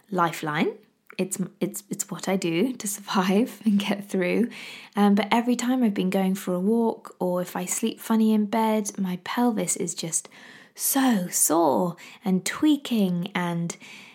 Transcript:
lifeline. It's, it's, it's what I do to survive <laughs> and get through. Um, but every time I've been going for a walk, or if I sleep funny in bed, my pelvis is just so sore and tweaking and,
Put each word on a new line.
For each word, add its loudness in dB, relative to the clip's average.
lifeline. 0
It's, -4
it's, -6
it's -8
what -8
I 2
do 0
to -10
survive 0
<laughs> -2
and 4
get -4
through. 0
Um, 6
but 2
every 2
time 0
I've 4
been 0
going 2
for -4
a -2
walk, 0
or -2
if -8
I -6
sleep -4
funny 2
in 2
bed, 0
my -4
pelvis 0
is -4
just -6
so 2
sore 2
and 0
tweaking 0
and, -4